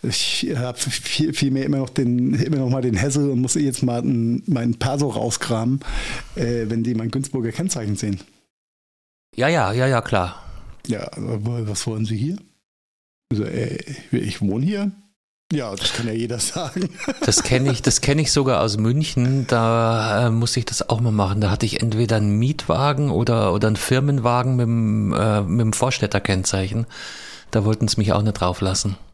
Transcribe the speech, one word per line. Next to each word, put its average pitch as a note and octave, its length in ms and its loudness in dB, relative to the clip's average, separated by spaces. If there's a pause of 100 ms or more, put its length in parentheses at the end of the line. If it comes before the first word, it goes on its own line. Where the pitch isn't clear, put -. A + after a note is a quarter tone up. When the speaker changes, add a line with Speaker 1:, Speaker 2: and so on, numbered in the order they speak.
Speaker 1:
Ich - 540 -2
hab B2 240 -4
viel, - 540 -2
viel C#3 180 2
mehr C3+ 140 0
immer C#3+ 120 0
noch C3 120 -2
den, B2 440 2
immer D3 240 0
noch C3 120 0
mal C3 120 0
den A2+ 180 0
Hassel C#3+ 300 0
und B2+ 120 0
muss C3 140 0
jetzt C#3+ 280 0
mal A#2+ 180 0
n-, A#2 440 0
meinen A#2+ 300 0
Perso C#3 340 0
rauskramen, A#2 720 -2 (540)
äh, A#2 320 -2
wenn A2+ 160 -2
die A#2 120 -2
mein A2 160 -2
Günzburger C3 400 -4
Kennzeichen A2+ 440 -4
sehen. G2 240 -4 (1160)
Speaker 2:
Ja, B2 120 2
ja, C#3 240 2
ja, B2+ 160 2
ja, B2 140 2
klar. F2+ 420 -2 (440)
Speaker 1:
Ja, - 260 -4
aber A#2 540 -4
was G#2+ 200 -4
wollen A2 180 -2
Sie A2 120 -2
hier? D#3 200 -2 (920)
Also, G#2+ 120 0
äh, - 340 -4 (340)
ich, - 20 0
ich - 280 -2
wohne G#2+ 240 0
hier. G3+ 260 0 (600)
Ja, A#2+ 240 -4
das - 180 -4
kann A#2 140 -4
ja A2 60 -4
jeder A2+ 260 -4
<laughs> - 0 -
sagen. E3+ 500 -4 (360)
Speaker 2:
Das - 180 2
kenn B2+ 220 2
ich, C3 160 0
das - 200 2
kenn C#3+ 180 2
ich D3+ 120 0
sogar C3 300 4
aus G#2+ 160 2
München. B2+ 720 2
Da, A2+ 800 2
äh, - 20 4
musste A#2 300 2
ich A#2 60 -4
das - 240 -4
auch A2+ 120 2
mal A#2+ 100 2
machen. G2+ 300 2
Da F#2+ 100 4
hatte G#2+ 140 0
ich - 160 -2
entweder A2+ 340 2
einen G#2 240 2
Mietwagen C#3 720 0
oder, G#2+ 420 2
oder G#2 140 2
einen G#2+ 80 2
Firmenwagen B2+ 800 2
mit A#2+ 100 2
dem, A2 480 2
äh, G#2 280 2
mit G#2 200 2
dem A2 120 2
Vorstädter-Kennzeichen. G2+ 1120 0 (640)
Da G#2 140 2
wollten A2 220 2
sie - 100 0
mich G#2+ 160 2
auch G#2 80 4
nicht G#2+ 180 0
drauf F2+ 220 0
lassen. F#2+ 360 -2 (160)